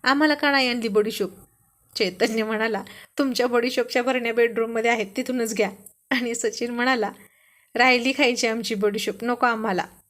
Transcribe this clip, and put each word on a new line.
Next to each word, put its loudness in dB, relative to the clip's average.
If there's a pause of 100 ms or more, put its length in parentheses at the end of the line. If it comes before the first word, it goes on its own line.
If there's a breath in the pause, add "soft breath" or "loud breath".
आम्हाला 4
का 2
नाही 2
आणली -2
बडीशोप?" 0 (640)
चैतन्य 0
म्हणाला, -2 (360 loud breath)
"तुमच्या 0
बडीशोपच्या 0
भरण्या -2
बेडरूममध्ये 0
आहेत, 0 (100)
तिथूनच -4
घ्या." 0 (400)
आणि -2
सचिन -4
म्हणाला, 0 (640 soft breath)
"राहिली 4
खायची 2
आमची -2
बडीशोप, -2
नको 0
आम्हाला." 0 (260)